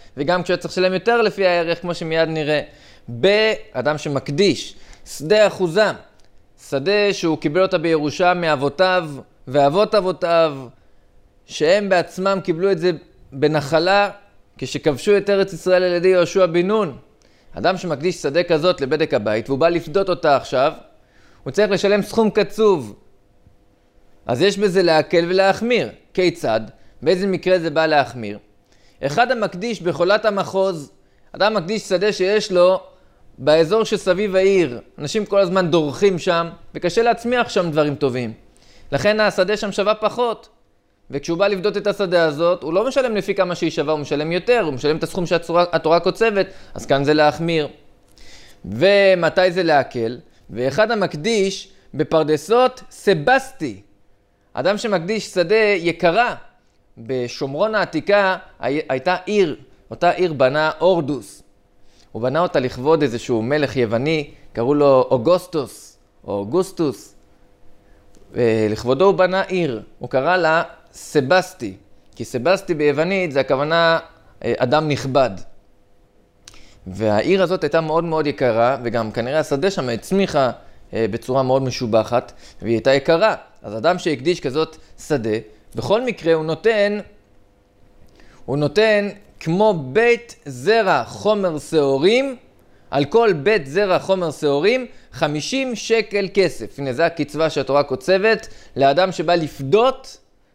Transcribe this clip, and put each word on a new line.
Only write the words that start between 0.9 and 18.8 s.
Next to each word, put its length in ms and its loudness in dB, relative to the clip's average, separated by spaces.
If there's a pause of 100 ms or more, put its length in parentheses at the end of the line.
יותר 280 0
לפי 240 0
הערך, 340 0
כמו 140 -6
שמיד 340 -2
נראה. 320 -2 (480)
באדם 920 0
שמקדיש 760 -2 (320)
שדה 400 2
אחוזה, 440 0 (800)
שדה 440 0
שהוא 260 -2
קיבל 240 0
אותה 160 0
בירושה 560 0
מאבותיו 760 0 (380)
ואבות 460 2
אבותיו, 640 2 (880)
שהם 420 2
בעצמם 560 0
קיבלו 280 0
את 60 0
זה 120 2 (420)
בנחלה 800 2 (480)
כשכבשו 580 0
את 140 0
ארץ 220 2
ישראל 300 2
על 100 2
ידי 160 2
יהושע 380 4
בן 200 0
נון. 300 -2 (560)
אדם 240 -2
שמקדיש 400 -4
שדה 260 0
כזאת 380 0